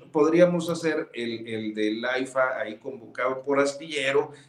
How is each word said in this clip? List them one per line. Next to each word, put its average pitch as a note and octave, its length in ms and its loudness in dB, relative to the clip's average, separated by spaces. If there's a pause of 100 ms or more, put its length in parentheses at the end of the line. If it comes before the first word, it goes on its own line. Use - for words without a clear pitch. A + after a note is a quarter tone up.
(120)
podríamos E3+ 560 4
hacer D#3+ 460 -2
el, A#2 340 -6
el A2 260 -6
del G#2+ 300 -2
aifa B2+ 540 0
ahí G#2+ 200 -8
convocado C3 640 -6
por C#3 160 2
Astillero C#3 720 0 (160)